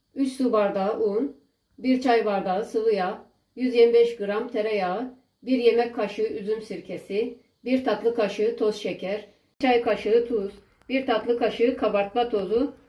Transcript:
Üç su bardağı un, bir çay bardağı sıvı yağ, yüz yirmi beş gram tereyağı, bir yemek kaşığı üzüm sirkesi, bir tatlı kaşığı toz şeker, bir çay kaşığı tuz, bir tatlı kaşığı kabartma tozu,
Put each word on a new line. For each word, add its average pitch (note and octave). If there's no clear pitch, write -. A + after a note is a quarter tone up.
Üç C4+
su B3
bardağı G3+
un, A3
bir B3+
çay A#3
bardağı G3
sıvı A3
yağ, F#3+
yüz B3
yirmi A#3
beş A#3
gram G#3
tereyağı, G#3+
bir B3+
yemek A#3
kaşığı A3
üzüm A3
sirkesi, G3
bir B3+
tatlı A3+
kaşığı G#3+
toz G#3+
şeker, F#3+
bir C4+
çay A#3+
kaşığı A3+
tuz, G3
bir C4
tatlı A#3+
kaşığı A#3
kabartma G#3
tozu, A3